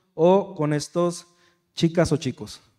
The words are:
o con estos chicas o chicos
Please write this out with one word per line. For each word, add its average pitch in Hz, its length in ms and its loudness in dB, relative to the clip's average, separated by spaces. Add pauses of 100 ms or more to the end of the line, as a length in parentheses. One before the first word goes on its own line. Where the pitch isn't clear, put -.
(140)
o 185 400 2
con 151 180 -2
estos 175 540 -4 (480)
chicas 165 380 2
o 151 40 0
chicos - 460 -8 (160)